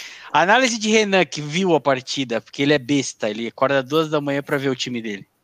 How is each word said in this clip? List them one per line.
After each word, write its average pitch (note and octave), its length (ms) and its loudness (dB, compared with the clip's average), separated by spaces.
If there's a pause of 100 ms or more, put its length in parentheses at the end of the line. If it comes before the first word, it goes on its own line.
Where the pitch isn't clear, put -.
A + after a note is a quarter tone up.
(320)
Análise A3 460 4
de G#3+ 120 -2
Renan, G3+ 360 4
que - 160 -12
viu E3+ 340 0
a C#3+ 60 2
partida, B2+ 580 -2
porque - 220 -8
ele C#3+ 120 4
é D3 40 4
besta, C3 520 -2
ele A2 180 -6
acorda C3+ 340 0
duas D3+ 280 -2
da D3+ 120 0
manhã C#3+ 220 -2
pra D3+ 140 -2
ver C#3 120 -2
o C3 60 0
time B2 260 -6
dele. G#2 240 -10 (180)